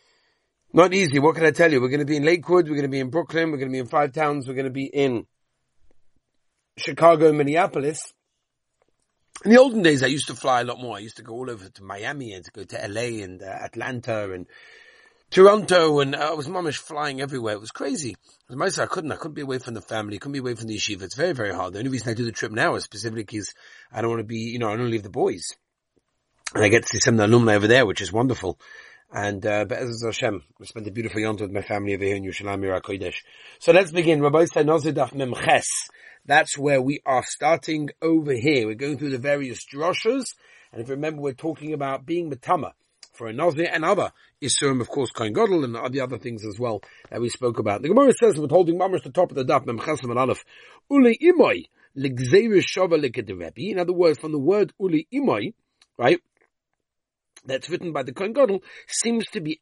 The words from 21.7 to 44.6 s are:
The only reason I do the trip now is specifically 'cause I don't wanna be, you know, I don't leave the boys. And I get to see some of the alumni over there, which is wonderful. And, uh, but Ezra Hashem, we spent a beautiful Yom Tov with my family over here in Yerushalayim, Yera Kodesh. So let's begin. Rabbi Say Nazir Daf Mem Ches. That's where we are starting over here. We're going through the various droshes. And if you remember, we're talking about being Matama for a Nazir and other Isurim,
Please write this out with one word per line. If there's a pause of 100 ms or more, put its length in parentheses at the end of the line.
The
only
reason
I
do
the
trip
now
is
specifically
'cause (360)
I
don't
wanna
be,
you
know,
I
don't
leave
the
boys. (1000)
And
I
get
to
see
some
of
the
alumni
over
there,
which
is
wonderful. (480)
And,
uh,
but
Ezra
Hashem, (160)
we
spent
a
beautiful
Yom
Tov
with
my
family
over
here
in
Yerushalayim,
Yera
Kodesh. (420)
So
let's
begin.
Rabbi
Say
Nazir
Daf
Mem
Ches. (560)
That's
where
we
are
starting (120)
over
here.
We're
going
through
the
various
droshes. (480)
And
if
you
remember,
we're
talking
about
being
Matama (400)
for
a
Nazir
and
other (320)
Isurim,